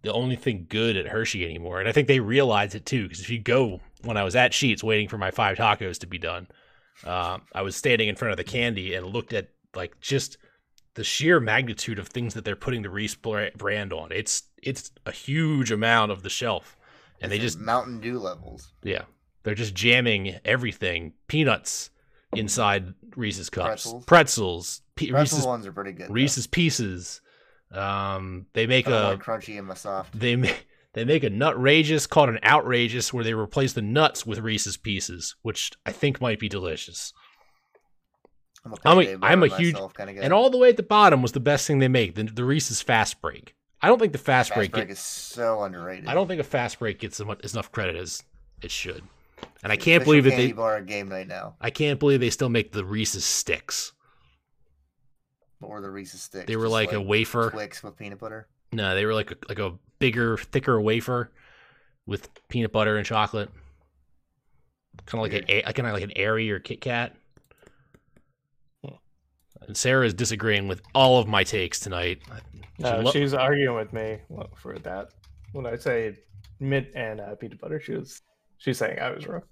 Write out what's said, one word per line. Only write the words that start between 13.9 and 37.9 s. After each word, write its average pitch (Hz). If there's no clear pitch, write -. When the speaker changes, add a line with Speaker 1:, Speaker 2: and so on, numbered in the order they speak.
Speaker 1:
on. 82
It's, 98
it's -
a -
huge 143
amount 110
of 95
the 101
shelf, -
and 92
they 104
Speaker 2:
It's 113
Speaker 1:
just 87
Speaker 2:
Mountain 117
Dew 120
levels. -
Speaker 1:
Yeah, 98
they're 104
just 107
jamming 107
everything, 95
peanuts -
inside 101
Reese's 104
cups, 95
Speaker 2:
Pretzels. 120
Speaker 1:
pretzels, 104
pe-, 151
Speaker 2:
Pretzel 135
Speaker 1:
Reese's, 135
Speaker 2:
ones 113
are 92
pretty 98
good, 90
though. 101
Speaker 1:
Reese's 131
Pieces. 110
Um, 98
they 113
make 127
Speaker 2:
I 131
don't 110
Speaker 1:
a 101
Speaker 2:
like 98
crunchy 113
in 101
my 95
soft. 98
Speaker 1:
they 120
ma-, 123
they 113
make 143
a 107
Nutrageous 143
called 147
an 113
Outrageous, 120
where 120
they 113
replace 127
the 117
nuts 139
with 110
Reese's 107
Pieces, 90
which -
I -
think 139
might 113
be 107
delicious. 90